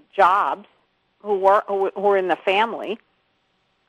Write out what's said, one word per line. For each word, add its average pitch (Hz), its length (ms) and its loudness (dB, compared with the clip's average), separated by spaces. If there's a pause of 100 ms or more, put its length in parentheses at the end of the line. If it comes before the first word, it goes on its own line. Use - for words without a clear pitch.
(140)
jobs 190 540 0 (520)
who 208 180 -4
were, 190 280 4
who, 196 280 -4
who 202 60 -10
were 202 160 2
in 185 120 -2
the 160 80 -2
family. 196 600 -4 (920)